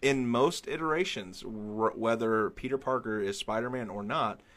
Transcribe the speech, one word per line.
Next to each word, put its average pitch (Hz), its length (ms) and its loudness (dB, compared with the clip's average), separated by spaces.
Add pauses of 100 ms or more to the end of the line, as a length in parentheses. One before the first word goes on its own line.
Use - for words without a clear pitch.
in 131 260 4
most 123 400 2
iterations, 156 760 -2
r-, 107 520 0
whether 113 540 2
Peter 131 280 -4
Parker 117 420 -2
is 98 180 -2
Spider-Man 120 500 -2
or 101 140 -8
not, 117 380 -2 (160)